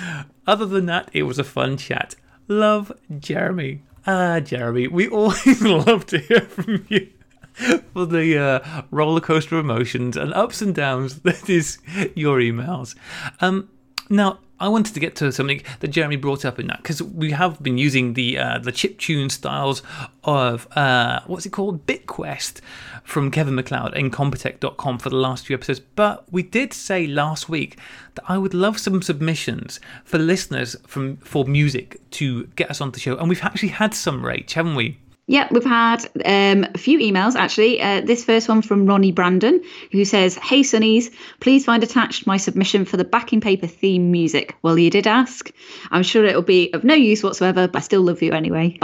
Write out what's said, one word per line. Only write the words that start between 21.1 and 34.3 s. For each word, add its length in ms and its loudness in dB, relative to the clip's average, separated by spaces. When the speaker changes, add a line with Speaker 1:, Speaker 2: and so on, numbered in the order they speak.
Speaker 1:
what's 180 -8
it 60 -12
called? 340 -4
BitQuest 760 -8
from 280 -2
Kevin 240 0
MacLeod, 400 -4
incompetech 640 -4
dot 160 -6
com, 200 -4
for 120 -8
the 80 -2
last 280 -2
few 120 -4
episodes. 240 -6
But 500 -2
we 100 -2
did 300 -2
say 340 -4
last 440 -4
week 280 -6
that 140 -14
I 80 0
would 160 -2
love 260 0
some 220 0
submissions 800 -4
for 120 0
listeners 600 -2
from, 300 -6
for 260 -2
music 560 0
to 340 -4
get 140 -2
us 100 -10
onto 140 -6
the 80 -14
show. 160 -4
And 100 -2
we've 160 0
actually 260 -4
had 240 -2
some, 300 -4
Rach, 300 -6